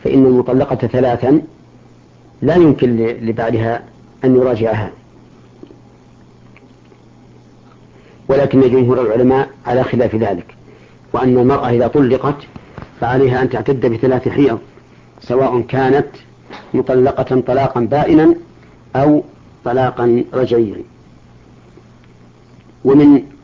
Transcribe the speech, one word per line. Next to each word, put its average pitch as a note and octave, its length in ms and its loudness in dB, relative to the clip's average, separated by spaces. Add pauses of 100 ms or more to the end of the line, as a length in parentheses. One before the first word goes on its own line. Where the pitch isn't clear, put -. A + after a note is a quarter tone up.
فإن C3+ 220 4
المطلقة B2+ 500 0 (100)
ثلاثا B2+ 560 0 (1000)
لا D3 120 0
يمكن C3+ 420 2
ل-، A2+ 320 -4
لبعدها A2+ 540 -4 (420)
أن C3 120 4
يراجعها، A2 540 0 (3500)
ولكن C3+ 320 2
جمهور B2+ 400 2
العلماء B2 480 0 (180)
على B2 180 0
خلاف A#2+ 300 -2
ذلك، G2+ 400 -6 (580)
وأن B2 260 0
المرأة B2+ 320 0
إذا A#2+ 160 0
طلقت B2+ 500 0 (640)
فعليها B2+ 420 0
أن B2 80 -2
تعتد B2 360 -4
بثلاث B2 420 -2
حيض، A#2 300 0 (600)
سواء B2 400 -2
كانت C3 460 -2 (680)
مطلقة B2+ 640 0
طلاقا C3 400 -2
بائنا D3+ 540 2 (640)
أو D3 260 2 (420)
طلاقا B2 600 -2 (100)
رجعيا. A#2 420 -2 (2000)
ومن C#3+ 380 6 (220)